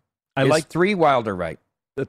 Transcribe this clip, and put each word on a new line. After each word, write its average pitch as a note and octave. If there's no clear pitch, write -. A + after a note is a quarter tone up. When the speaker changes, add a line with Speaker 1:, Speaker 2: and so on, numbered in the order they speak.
Speaker 1:
I C3+
Speaker 2:
Is C#3
Speaker 1:
like D#3
Speaker 2:
three F#3
wild C3+
or G2
right? E2+
Speaker 1:
The C3+